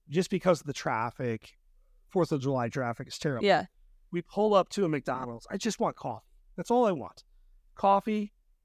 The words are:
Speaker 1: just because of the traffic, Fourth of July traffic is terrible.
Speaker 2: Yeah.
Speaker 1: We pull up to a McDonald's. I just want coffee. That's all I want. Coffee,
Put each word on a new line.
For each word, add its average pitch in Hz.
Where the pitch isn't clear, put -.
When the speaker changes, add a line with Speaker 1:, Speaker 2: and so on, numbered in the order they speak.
Speaker 1:
just 175
because 180
of -
the 139
traffic, 120
Fourth 175
of 147
July 127
traffic 120
is -
terrible. 147
Speaker 2:
Yeah. 185
Speaker 1:
We 175
pull 208
up 185
to 202
a 175
McDonald's. 127
I 196
just 208
want 208
coffee. 113
That's -
all 240
I 202
want. 117
Coffee, 208